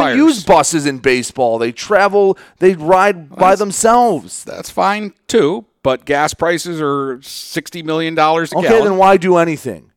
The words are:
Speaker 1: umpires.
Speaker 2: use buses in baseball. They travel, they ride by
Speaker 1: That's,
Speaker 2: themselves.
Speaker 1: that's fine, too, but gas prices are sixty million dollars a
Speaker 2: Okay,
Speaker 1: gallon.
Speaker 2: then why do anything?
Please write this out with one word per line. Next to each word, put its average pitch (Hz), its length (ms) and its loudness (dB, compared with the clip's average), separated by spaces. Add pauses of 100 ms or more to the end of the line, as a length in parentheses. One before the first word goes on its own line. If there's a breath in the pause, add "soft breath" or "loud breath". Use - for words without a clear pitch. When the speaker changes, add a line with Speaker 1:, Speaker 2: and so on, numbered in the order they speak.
Speaker 1:
umpires. 180 120 0
Speaker 2:
use 285 280 2
buses 165 400 2
in 139 140 -4
baseball. 123 580 0
They 117 160 -2
travel, 196 640 2 (220 loud breath)
they 190 160 4
ride 175 540 0
by 185 200 2
Speaker 1:
That's, 196 100 2
Speaker 2:
themselves. 208 880 0
Speaker 1:
that's - 240 -14
fine, 202 440 -4 (140)
too, 214 380 0 (180)
but 131 220 -2
gas 143 280 -2
prices 170 480 -4
are 139 400 -6
sixty - 600 -14
million 160 320 -4
dollars 160 380 0
a 151 40 -6
Speaker 2:
Okay, 190 120 0
Speaker 1:
gallon. 226 160 4
Speaker 2:
then 196 120 0
why 190 200 6
do 180 200 0
anything? 131 600 -4